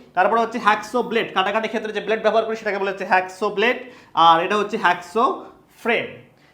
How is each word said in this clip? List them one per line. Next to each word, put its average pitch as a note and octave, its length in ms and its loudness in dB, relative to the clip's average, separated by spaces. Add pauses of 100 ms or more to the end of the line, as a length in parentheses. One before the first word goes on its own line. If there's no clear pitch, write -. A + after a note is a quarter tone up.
(140)
তারপরে G3+ 280 2
হচ্ছে A3+ 180 -4
হ্যাকসো G#3+ 440 0
ব্লেড, G3+ 300 -4
কাটাকাটি G3+ 340 0
ক্ষেত্রে G#3+ 260 -2
যে G3 80 -4
ব্লেড G3+ 200 -2
ব্যবহার G#3+ 240 2
করি, A3 100 -4
সেটাকে G#3 220 -4
বলা G3 140 -2
হচ্ছে F#3+ 140 -6
হ্যাকসো F#3 440 0
ব্লেড, A3+ 280 0 (360)
আর E3 300 6
এটা F#3 120 0
হচ্ছে G#3 220 -2
হ্যাকসো G#3 680 0 (360)
ফ্রেম। G#3 240 -2 (480)